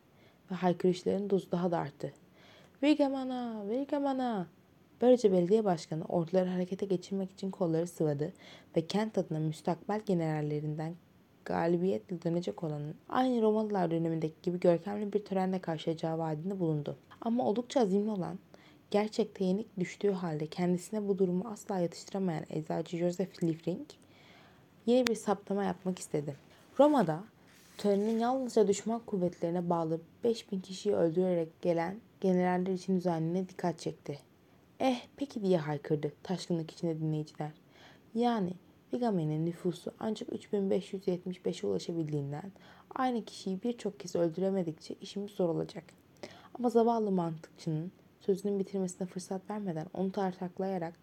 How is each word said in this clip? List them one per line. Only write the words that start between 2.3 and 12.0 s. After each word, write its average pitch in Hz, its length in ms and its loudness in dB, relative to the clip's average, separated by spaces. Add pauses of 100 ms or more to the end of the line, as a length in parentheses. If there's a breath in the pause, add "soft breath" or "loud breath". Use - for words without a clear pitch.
"Virgamana, 262 880 0
Virgamana!" 262 800 0 (540)
Böylece 233 320 8
belediye 185 320 6
başkanı 160 400 0
orduları 180 440 2
harekete 180 380 -2
geçirmek 190 440 -2
için 190 200 -8
kolları 165 360 0
sıvadı 151 460 -2 (440 loud breath)
ve 160 100 2
kent 214 320 0
adına 156 200 0
müstakbel 165 680 -2
generallerinden 156 880 0 (500)
galibiyetle 175 800 0